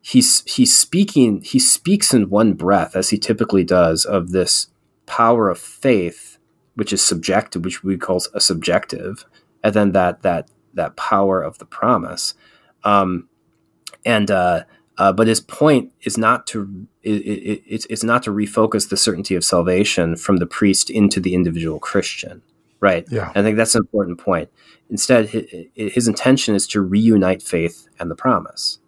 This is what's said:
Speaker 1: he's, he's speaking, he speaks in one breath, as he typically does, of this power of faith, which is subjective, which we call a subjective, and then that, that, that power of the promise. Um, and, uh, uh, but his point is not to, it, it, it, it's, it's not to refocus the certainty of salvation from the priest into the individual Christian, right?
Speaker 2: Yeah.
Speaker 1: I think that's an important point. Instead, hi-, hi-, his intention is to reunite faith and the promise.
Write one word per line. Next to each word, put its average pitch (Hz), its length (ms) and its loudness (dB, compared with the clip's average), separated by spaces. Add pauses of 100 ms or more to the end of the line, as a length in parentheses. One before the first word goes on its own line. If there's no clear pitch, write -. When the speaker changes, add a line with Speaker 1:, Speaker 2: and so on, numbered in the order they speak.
Speaker 1:
he's, - 440 2
he's - 320 2
speaking, 139 640 2
he - 160 -2
speaks - 540 2
in 104 180 2
one 104 240 4
breath, 87 420 0
as 92 140 -2
he 104 80 0
typically 104 460 0
does, 85 400 2
of 90 280 -2
this - 360 -2 (380)
power 117 420 2
of 87 100 -2
faith, - 800 -2 (360)
which 104 180 -4
is 98 80 -2
subjective, 90 640 -2
which 92 200 -8
we 95 120 -2
call 90 240 -2 (140)
a - 60 -4
subjective, 85 840 -2 (380)
and 104 120 2
then 101 180 2
that, 90 300 0
that, 85 280 -2 (240)
that 78 220 -6
power 98 460 0
of 76 160 -10
the - 60 -20
promise. 90 680 -4 (480)
Um, 95 460 0 (760)
and, 107 260 0
uh, 87 340 0 (320)
uh, 98 160 2
but 110 140 2
his 113 140 2
point - 520 0 (100)
is - 140 -6
not 117 320 0
to, 98 380 -10 (160)
it, 110 80 -6 (120)
it, 104 200 -8
it, 104 240 -6
it's, - 240 -8
it's 113 140 -6
not 120 200 0
to 110 60 -6
refocus 107 580 0
the 98 80 -4
certainty 95 380 -2
of 87 100 -2
salvation 90 720 2
from 98 200 0
the 87 100 0
priest - 440 0
into 101 300 2
the 90 140 -2
individual 82 460 -2
Christian, - 640 -6 (380)
right? 90 300 2
Speaker 2:
Yeah. 107 240 -4
Speaker 1:
I 101 80 2
think 107 140 2
that's 113 180 2
an 113 80 4
important 92 380 -4
point. 85 300 -2 (400)
Instead, 113 400 2
hi-, 113 200 -6
hi-, 87 180 -18 (200)
his 117 180 0
intention 117 480 2
is 98 140 0
to 104 120 -2
reunite 98 640 2
faith - 460 -6 (100)
and 87 120 -8
the 80 40 -8
promise. - 720 -4